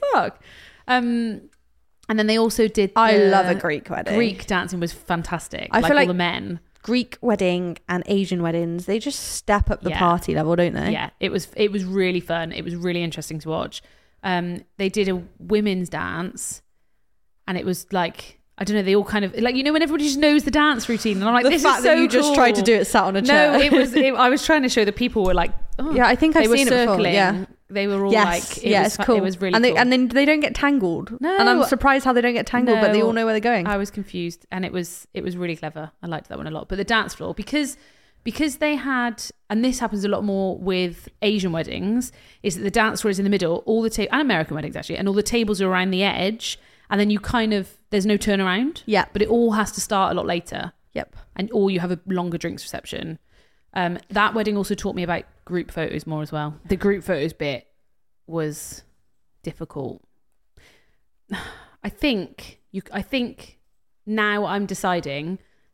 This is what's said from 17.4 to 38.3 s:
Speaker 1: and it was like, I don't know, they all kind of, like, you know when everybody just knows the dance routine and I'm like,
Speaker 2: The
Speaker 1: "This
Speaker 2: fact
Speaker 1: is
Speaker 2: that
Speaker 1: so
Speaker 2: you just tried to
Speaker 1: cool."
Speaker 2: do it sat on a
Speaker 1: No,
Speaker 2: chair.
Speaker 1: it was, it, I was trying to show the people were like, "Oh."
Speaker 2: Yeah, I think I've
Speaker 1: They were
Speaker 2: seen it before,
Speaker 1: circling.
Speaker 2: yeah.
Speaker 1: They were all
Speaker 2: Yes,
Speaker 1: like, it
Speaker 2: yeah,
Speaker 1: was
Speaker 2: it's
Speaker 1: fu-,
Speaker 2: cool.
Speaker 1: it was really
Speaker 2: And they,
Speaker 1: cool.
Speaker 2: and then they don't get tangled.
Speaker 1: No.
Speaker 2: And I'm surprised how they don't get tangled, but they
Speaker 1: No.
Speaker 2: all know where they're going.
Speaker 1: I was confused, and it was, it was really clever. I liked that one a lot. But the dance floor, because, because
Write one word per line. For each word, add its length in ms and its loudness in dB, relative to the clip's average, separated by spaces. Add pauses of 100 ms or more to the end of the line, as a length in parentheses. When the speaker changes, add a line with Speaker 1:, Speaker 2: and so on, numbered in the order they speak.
Speaker 1:
and 100 -2
it 80 -6
was 260 -6
like, 460 -4 (200)
I 60 -4
don't 120 -2
know, 60 0
they 120 2
all 100 4
kind 200 -2
of, 140 -6
like, 180 2
you 80 0
know 80 2
when 100 2
everybody 220 0
just 140 0
knows 260 4
the 80 -2
dance 360 2
routine 300 0
and 100 -2
I'm 60 2
like, 100 4
Speaker 2:
The 60 6
Speaker 1:
"This 140 2
Speaker 2:
fact 140 4
Speaker 1:
is 60 -2
Speaker 2:
that 120 6
Speaker 1:
so 40 4
Speaker 2:
you 80 4
just 280 4
tried 160 6
to 80 2
Speaker 1:
cool." 60 2
Speaker 2:
do 100 6
it 100 2
sat 180 4
on 120 0
a 40 0
Speaker 1:
No, 60 0
Speaker 2:
chair. 340 6
Speaker 1:
it 120 4
was, 200 4
it, 220 4
I 160 6
was 160 0
trying 160 4
to 60 2
show 160 2
the 80 0
people 320 0
were 100 4
like, 180 2 (280)
"Oh." 120 -2
Speaker 2:
Yeah, 140 6
I 80 6
think 220 4
I've 80 6
Speaker 1:
They 40 4
were 80 6
Speaker 2:
seen 120 4
it 20 4
before, 240 4
Speaker 1:
circling. 200 2
Speaker 2:
yeah. 300 2 (240)
Speaker 1:
They 200 -2
were 160 0
all 80 2
Speaker 2:
Yes, 440 2
Speaker 1:
like, 80 -10
it 60 2
Speaker 2:
yeah, 140 4
Speaker 1:
was 100 2
Speaker 2:
it's 20 -10
Speaker 1:
fu-, 80 -4
Speaker 2:
cool. 120 4
Speaker 1:
it 60 2
was 180 -2
really 140 -2
Speaker 2:
And 100 4
they, 60 6
Speaker 1:
cool. 80 2
Speaker 2:
and 140 4
then 160 4
they 160 4
don't 160 4
get 140 -2
tangled. 680 0
Speaker 1:
No. 160 -2
Speaker 2:
And 120 4
I'm 160 4
surprised 400 2
how 80 2
they 80 4
don't 140 2
get 120 -2
tangled, 340 2
but 120 4
they 80 4
Speaker 1:
No. 60 2
Speaker 2:
all 60 2
know 120 0
where 100 2
they're 60 0
going. 260 0
Speaker 1:
I 100 0
was 140 -4
confused, 640 -10
and 120 -6
it 80 -8
was, 420 -10
it 100 -8
was 120 -6
really 200 -6
clever. 340 -12 (120)
I 40 -14
liked 220 -10
that 100 -12
one 80 -10
a 60 -10
lot. 160 -10
But 100 -6
the 60 -4
dance 300 0
floor, 200 -8
because, 420 -4 (460)
because 360 -4